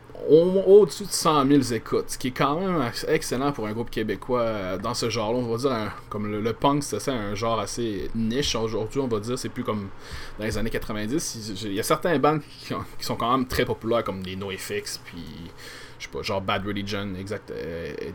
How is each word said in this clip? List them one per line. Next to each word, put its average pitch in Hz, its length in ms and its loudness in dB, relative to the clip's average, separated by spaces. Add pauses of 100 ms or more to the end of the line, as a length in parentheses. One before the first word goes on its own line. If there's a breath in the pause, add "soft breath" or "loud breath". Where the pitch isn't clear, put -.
(300)
au, 180 380 8
au-dessus 202 380 8
de 180 40 -10
cent 151 340 4
mille 131 300 6
écoutes, - 380 -2
ce - 60 -6
qui 127 100 -4
est 123 40 0
quand 147 280 2
même 185 240 0
ex-, 117 260 -4
excellent 143 420 0
pour 113 140 -4
un 107 80 -4
groupe 113 160 -4
québécois, 110 520 0
euh, 98 360 -2
dans 110 160 -2
ce 117 160 -2
genre-là. 110 300 0
On 120 100 -2
va 113 80 0
dire, 135 140 2
un, 107 200 -2 (180)
comme 104 220 -4
le, 107 100 -2
le 113 120 2
punk, 143 300 2
c'est, 104 160 -4
c'est 139 120 -2
un 104 220 -2
genre 113 260 0
assez 104 540 -4
niche 117 420 0
aujourd'hui, 110 440 -2
on 135 80 0
va 110 120 0
dire, 120 180 -2
c'est 117 120 -6
plus 120 140 -6
comme 104 260 -2 (480 loud breath)
dans - 80 -4
les 104 140 -2
années 110 100 2
quatre-vingt-dix. 110 840 -2 (100)
Il, 107 60 -4
il 95 40 -2
y 98 60 0
a 110 40 0
certains 165 360 2
bands 147 200 4
qui, - 360 -10
ont, 98 100 -6 (140)
qui - 60 -6
sont 120 100 -2
quand 117 200 2
même 127 120 2
très - 180 2
populaires, 117 380 0
comme 95 180 -6
les 92 140 -8
NoFX, 101 680 -6
puis, 85 220 -12 (720 loud breath)
je - 80 -12
sais - 60 -14
pas, 67 100 -6
genre 98 180 -2
Bad 98 260 0
Religion, 101 500 -4
exact, 98 340 -8
euh, 80 500 -6
et - 160 -8